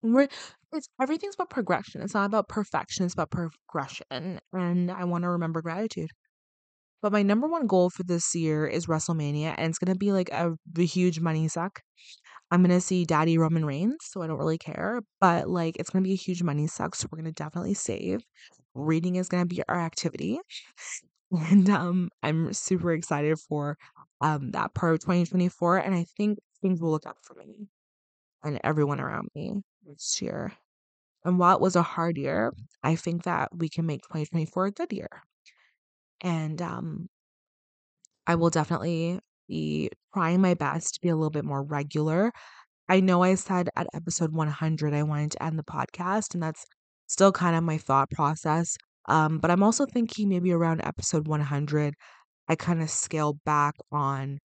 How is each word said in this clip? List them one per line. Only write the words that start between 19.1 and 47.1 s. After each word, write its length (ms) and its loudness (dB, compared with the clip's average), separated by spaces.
is 120 -2
gonna 180 0
be 220 -4
our 120 0
activity. 600 -4
<laughs> 320 -14
And, 400 6
um, 380 0
I'm 320 0
super 400 -2
excited 460 -2
for, 260 -4
um, 300 0
that 240 -4
part 180 2
of 60 2
twenty 260 2
twenty-four, 520 2
and 180 0
I 100 0
think 220 0
things 180 2
will 120 0
look 160 -2
up 160 -14
for 100 -20
me 340 -20
and 200 -4
everyone 360 0
around 340 -6
me 280 -8
this 380 -8
year. 320 -6
And 140 2
while 160 6
it 60 2
was 140 2
a 60 6
hard 360 -2
year, 360 -2
I 120 2
think 280 -4
that 280 -2
we 160 -4
can 200 -2
make 160 -6
twenty 240 -6
twenty-four 400 -2
a 40 -4
good 220 -6
year. 300 -10
And, 400 -4
um, 460 -8
I 80 4
will 160 4
definitely 680 -2
be 400 -2
trying 260 2
my 140 6
best 400 -4
to 80 -12
be 80 0
a 60 2
little 160 0
bit 140 -4
more 180 -2
regular. 680 0
I 120 6
know 240 6
I 120 6
said 400 0
at 180 -4
episode 400 -4
one 160 0
hundred 440 -2
I 80 2
wanted 300 -2
to 120 -8
end 140 -2
the 60 -4
podcast, 720 -4
and 80 -2
that's 200 -6
still 240 6